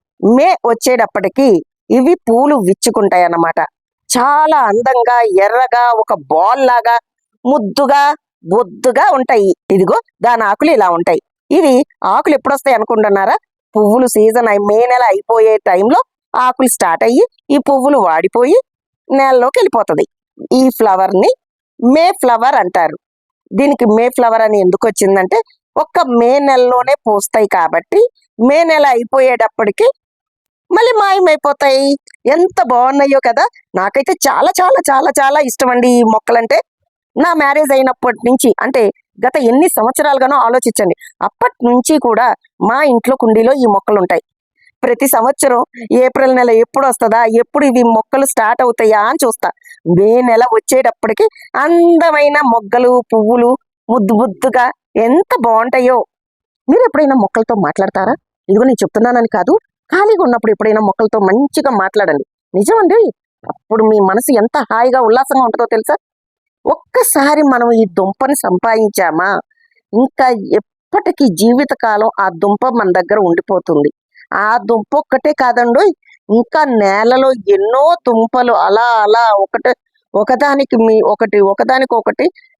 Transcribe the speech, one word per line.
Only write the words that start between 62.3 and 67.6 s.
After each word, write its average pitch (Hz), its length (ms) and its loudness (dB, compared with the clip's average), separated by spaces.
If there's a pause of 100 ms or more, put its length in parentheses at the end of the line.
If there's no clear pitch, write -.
నిజమండి, 370 460 2 (440)
అప్పుడు - 460 -4
మీ 214 80 2 (100)
మనసు 208 220 -2 (100)
ఎంత 226 160 -2 (140)
హాయిగా 240 380 0
ఉల్లాసంగా 262 400 0
ఉంటుందో 233 260 -4
తెలుసా? 220 200 -2 (720)
ఒక్కసారి - 800 -2 (100)
మనం 240 160 0 (120)